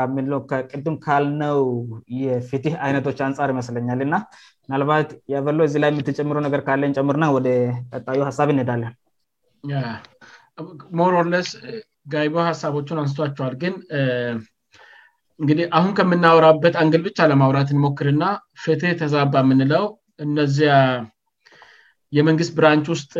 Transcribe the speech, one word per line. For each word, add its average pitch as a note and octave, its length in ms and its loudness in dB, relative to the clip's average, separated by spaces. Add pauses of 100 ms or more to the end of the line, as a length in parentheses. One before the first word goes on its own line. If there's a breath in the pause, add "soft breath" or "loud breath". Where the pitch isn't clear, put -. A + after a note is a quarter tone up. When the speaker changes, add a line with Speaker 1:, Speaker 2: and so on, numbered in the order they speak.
Speaker 1:
የሚለው C3+ 440 -2
ከቅድም C#3+ 540 -6
ካልነው D3 600 -2 (580)
የፍትህ C3 640 -4
አይነቶች C#3 420 -2
አንጻር C#3 300 -2
ይመስለኛል B2 500 -4
እና C#3+ 140 -2 (440 soft breath)
ምናልባት C#3+ 520 -2 (180)
ያበለው D3 360 0
እዚህ D3 160 0
ላይ D3 100 4
የምትጨምረው D3 520 -4
ነገር C#3+ 200 -2
ካለ C3+ 200 0
እንጨምርና C#3+ 480 0
ወደ C3 180 2 (400)
ቀጣዩ C3 360 -6
ሐሳብ C#3+ 260 0
እንሄዳለን። A#2+ 440 -2 (720)
Speaker 2:
ያ፣ C#3 180 -4 (1080 loud breath)
more F3 200 2
or E3+ 140 2
less፣ F3 320 -2
እ፣ A#2 160 -14 (340)
ጋይቦ D3+ 340 -2
ሐሳቦቹን D3+ 560 -4
አንስቷቸዋል። C#3 580 -4
ግን፣ E3+ 180 -4 (140)
እ፣ D3 120 -4 (1400 soft breath)
እንግዲህ D3+ 300 2
አሁን E3+ 220 2
ከምናወራበት E3+ 840 4
አንግል E3 260 2
ብቻ F3+ 240 0
ለማውራት C#3 440 4
እንሞክርና C#3+ 540 2 (340)
ፍትህ E3 380 0
ተዛባ C#3+ 420 0
የምንለው C3+ 460 4 (340)
እነዚያ D3 540 0 (1400 soft breath)
የመንግስት D#3 400 2
ብራንች D3+ 360 4
ውስጥ፣ E3 320 -6